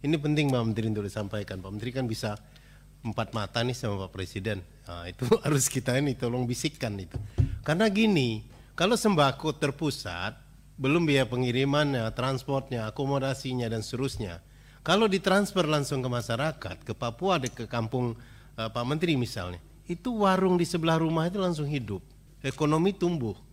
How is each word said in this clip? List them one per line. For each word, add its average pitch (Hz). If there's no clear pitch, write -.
Ini 151
penting 147
Pak 123
Menteri 110
untuk 104
disampaikan. 98
Pak 95
Menteri 107
kan 131
bisa 110
empat 113
mata 117
nih 123
sama 101
Pak 92
Presiden. 98
Nah, 87
itu 107
<laughs> -
harus 143
kita 123
ini 143
tolong 123
bisikkan 120
itu. -
Karena 180
gini, 175
kalau 190
sembako 156
terpusat, 113
belum 151
biaya 135
pengirimannya, 127
transportnya, 131
akomodasinya, 131
dan 110
seterusnya. 117
Kalau 202
ditransfer 190
langsung 147
ke 127
masyarakat, 120
ke 110
Papua, 143
de-, 123
ke 113
kampung, 117
eh, 113
Pak 120
Menteri 156
misalnya, 90
itu 214
warung 185
di 175
sebelah 160
rumah 165
itu 190
langsung 156
hidup. 117
Ekonomi 156
tumbuh. 156